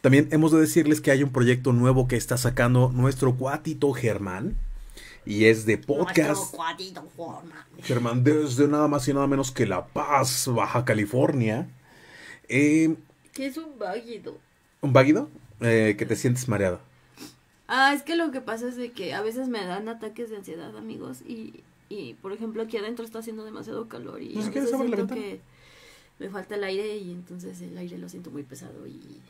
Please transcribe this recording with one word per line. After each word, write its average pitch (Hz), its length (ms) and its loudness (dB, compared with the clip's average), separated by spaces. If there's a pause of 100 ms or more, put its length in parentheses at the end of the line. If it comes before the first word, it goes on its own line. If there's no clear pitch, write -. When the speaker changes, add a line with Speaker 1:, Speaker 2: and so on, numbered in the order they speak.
Speaker 1:
También 139 300 6
hemos 156 220 4
de 160 80 8
decirles 151 400 4
que 151 100 2
hay 135 140 6
un 135 60 -2
proyecto 127 420 4
nuevo 127 340 4
que 127 80 0
está 120 220 -2
sacando 123 580 4
nuestro 131 400 2
cuatito 139 580 0
Germán, 104 600 -2 (720)
y 107 220 4
es 110 200 6
de 107 100 4
podcast. 151 600 0
Speaker 2:
Nuestro - 200 -6
cuatito 170 600 -10
Germán. - 480 -16 (180)
Speaker 1:
Germán, 123 400 0
desde 147 460 4
nada 147 180 4
más 147 220 0
y 143 40 0
nada 139 140 2
menos 135 240 0
que 117 160 0
La 90 200 -2
Paz, 143 600 0
Baja 120 380 0
California. 120 840 2 (840)
Eh, 156 460 4 (380)
Speaker 2:
¿Qué 269 140 -8
es 262 100 -8
un 311 200 -14
váguido? 214 640 -10 (440)
Speaker 1:
¿Un 139 100 0
váguido? 151 360 6 (320)
Eh, 110 380 4
que - 80 -2
te 110 80 0
sientes 123 340 0
mareada. 98 320 0 (880)
Speaker 2:
Ah, 269 260 4
es 285 80 -4
que 320 120 -4
lo 330 160 0
que 254 100 -8
pasa 233 280 -8
es 247 80 -8
de 240 160 -8
que 165 220 -8
a 196 80 -4
veces 247 260 -4
me 226 160 -4
dan 196 240 -6
ataques 220 420 -10
de 214 60 -12
ansiedad, 190 400 -14
amigos, 220 500 -14
y, - 380 -14 (240)
y, 156 260 -12
por 190 180 -12
ejemplo, 220 300 -8
aquí 220 140 -8
adentro 226 280 -8
está 220 140 -14
haciendo 220 260 -12
demasiado 220 440 -12
calor - 340 -14
y - 120 -14
Speaker 1:
Pues, 214 100 -4
si 214 60 -4
Speaker 2:
a - 20 -12
Speaker 1:
quieres, 269 180 -2
Speaker 2:
veces - 100 0
Speaker 1:
abre 247 100 -2
la 214 60 -2
Speaker 2:
siento 196 180 -4
Speaker 1:
ventana. 202 220 -10
Speaker 2:
que - 880 -20
me 196 60 -10
falta 196 240 -12
el 202 100 -4
aire 202 340 -6
y 185 120 -10
entonces 180 500 -14
el 175 160 -14
aire 180 220 -12
lo 175 100 -14
siento 175 220 -16
muy 143 140 -12
pesado - 420 -18
y, - 440 -20